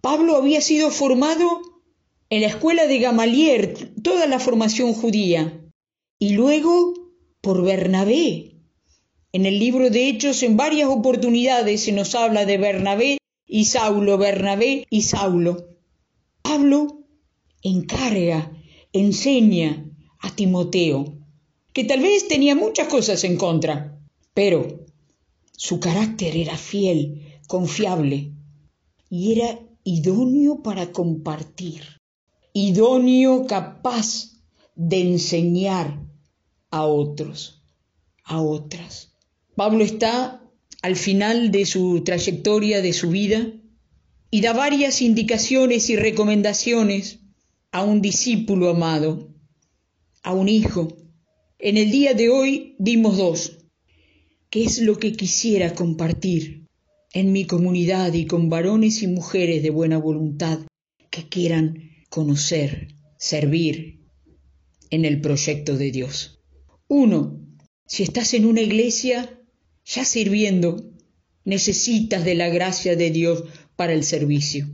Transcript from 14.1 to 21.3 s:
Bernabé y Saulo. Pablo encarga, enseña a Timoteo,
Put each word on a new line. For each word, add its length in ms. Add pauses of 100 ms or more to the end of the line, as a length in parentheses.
Bernabé 720
y 140
Saulo. 720 (640)
Pablo 640 (560)
encarga, 880 (420)
enseña 1000 (280)
a 140
Timoteo, 840 (560)